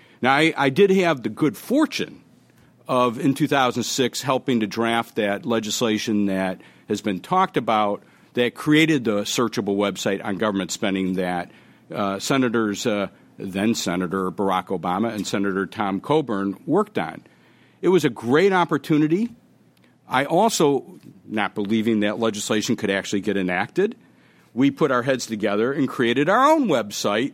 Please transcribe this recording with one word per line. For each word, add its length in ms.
Now, 120
I, 220
I 140
did 220
have 320
the 60
good 280
fortune 640
of, 320
in 160
two 120
thousand 360
six, 400
helping 380
to 60
draft 480
that 300
legislation 800
that 340
has 140
been 180
talked 380
about 440
that 220
created 480
the 180
searchable 560
website 480
on 120
government 340
spending 420
that, 380
uh, 260
Senators, 680
uh, 200
then 360
Senator 580
Barack 360
Obama 460
and 120
Senator 400
Tom 360
Coburn 640
worked 320
on. 260
It 80
was 140
a 60
great 440
opportunity. 760
I 180
also, 720
not 300
believing 460
that 180
legislation 560
could 140
actually 320
get 160
enacted, 580
we 180
put 200
our 120
heads 240
together 440
and 160
created 400
our 240
own 160
website 680